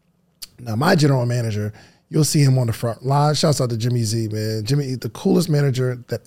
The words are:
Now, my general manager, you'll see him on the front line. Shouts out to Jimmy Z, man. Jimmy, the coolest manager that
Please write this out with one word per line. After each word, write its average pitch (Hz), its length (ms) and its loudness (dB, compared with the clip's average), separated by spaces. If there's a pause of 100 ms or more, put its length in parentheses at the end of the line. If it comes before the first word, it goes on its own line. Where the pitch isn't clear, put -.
(600)
Now, 117 160 -6
my 170 200 2
general 139 300 4
manager, 113 480 -2 (360)
you'll 156 140 2
see 147 180 2
him 131 160 4
on 123 100 2
the 110 60 0
front 117 320 -6
line. 143 280 2
Shouts 147 260 2
out 127 120 0
to 117 60 -4
Jimmy 120 260 0
Z, 110 260 -2
man. 107 340 -4
Jimmy, 131 320 -2
the 117 140 -8
coolest 180 400 0
manager 127 580 0
that 113 200 -6